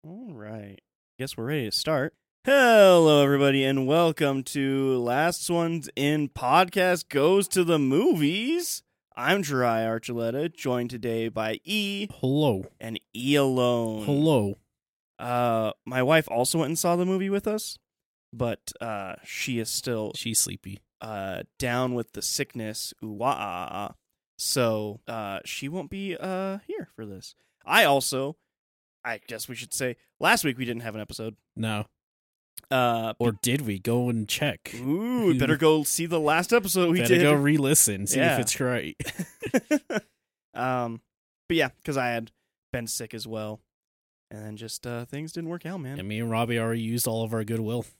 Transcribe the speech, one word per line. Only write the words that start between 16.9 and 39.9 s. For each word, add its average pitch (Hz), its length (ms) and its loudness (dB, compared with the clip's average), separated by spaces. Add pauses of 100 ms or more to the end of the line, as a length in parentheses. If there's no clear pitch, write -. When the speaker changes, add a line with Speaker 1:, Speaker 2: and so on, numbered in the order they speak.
Speaker 1:
the 180 100 0
movie 190 240 0
with 202 180 -2
us, 214 300 -6 (560)
but, 117 480 -6
uh, 101 320 -8 (100)
she - 360 -6
is 110 100 -4
still 110 460 -4
Speaker 2:
She's 113 240 -4
sleepy. - 420 -6 (180)
Speaker 1:
uh, 98 440 -8 (160)
down 127 340 -2
with 120 200 -6
the 104 100 -10
sickness. 110 680 -8 (120)
Ooh, 110 80 -10
wah, 117 260 -2
ah, - 0 -
ah, 90 340 -6
ah. 101 240 -8 (440)
So, 110 680 -2
uh, 104 380 -8
she - 240 -10
won't 180 220 -10
be, 196 280 -8
uh, 190 380 -6 (100)
here 392 280 -10
for 113 100 -12
this. 98 300 -16 (320)
I 220 160 6
also, 139 520 0 (680)
I 117 220 -8
guess 110 200 -10
we 127 60 -12
should 120 220 -10
say, 127 200 -4 (240)
last 208 240 4
week 131 140 0
we 131 80 -4
didn't 117 160 -4
have 110 140 -8
an 107 60 -8
episode. 110 340 -10 (200)
Speaker 2:
No. 107 300 -2 (840)
Speaker 1:
Uh, 117 480 2
Speaker 2:
Or 117 140 2
did 123 280 -2
we? 107 160 -4
Go 123 320 0
and 113 180 -2
check. - 480 -4
Speaker 1:
Ooh, 202 500 -2
we 160 120 4
Speaker 2:
<laughs> - 0 -
Speaker 1:
better 143 200 2
go 156 260 6
see 165 220 -2
the 165 140 -2
last 156 340 2
episode 185 380 2
we 180 100 2
Speaker 2:
Better - 140 6
Speaker 1:
did. - 80 6
Speaker 2:
go 147 100 6
re-listen, 139 720 4
see 131 120 0
if 156 60 4
Speaker 1:
Yeah. 139 140 2
Speaker 2:
it's - 200 -2
right. 123 440 -2
Speaker 1:
<laughs> - 1000 -4 (520)